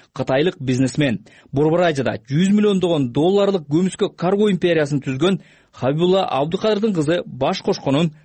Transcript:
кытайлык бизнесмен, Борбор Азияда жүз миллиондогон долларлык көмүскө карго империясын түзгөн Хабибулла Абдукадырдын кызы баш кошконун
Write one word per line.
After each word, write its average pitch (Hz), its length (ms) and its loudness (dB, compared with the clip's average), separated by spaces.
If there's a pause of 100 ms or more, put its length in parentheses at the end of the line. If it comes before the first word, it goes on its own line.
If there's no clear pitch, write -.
(140)
кытайлык 143 440 0
бизнесмен, 127 680 -2 (260)
Борбор 156 300 2
Азияда 135 340 -2 (120)
жүз 175 220 2
миллиондогон 180 640 2
долларлык 185 560 2
көмүскө 180 480 0
карго 202 340 0
империясын 156 540 0
түзгөн 147 380 -2 (300)
Хабибулла 175 520 0
Абдукадырдын 202 720 -2
кызы 160 320 -2
баш 143 340 -4
кошконун 156 520 -2 (120)